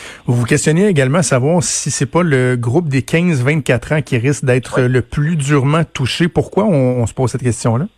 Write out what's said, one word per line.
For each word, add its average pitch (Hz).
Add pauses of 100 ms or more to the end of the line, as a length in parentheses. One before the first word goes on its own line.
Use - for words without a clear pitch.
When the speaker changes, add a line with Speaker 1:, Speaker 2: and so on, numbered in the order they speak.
(240)
Speaker 1:
Vous 123
vous 120
questionnez 156
également 143
à 175
savoir 143
si -
c'est -
pas 165
le 127
groupe 123
des 131
quinze 165
vingt-quatre 139
ans 151
qui -
risque 135
d'être 127
Speaker 2:
Oui. 127
Speaker 1:
le 127
plus 151
durement 147
touché. -
Pourquoi 185
on, 127
on 113
se -
pose 127
cette 123
question-là ? 120 (120)